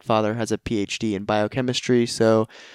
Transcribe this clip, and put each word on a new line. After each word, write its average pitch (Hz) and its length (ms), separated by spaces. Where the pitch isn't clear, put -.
father 110 340
has 113 160
a 110 60
P 110 220
H 101 200
D 110 160
in 98 100
biochemistry. 120 800
So 113 420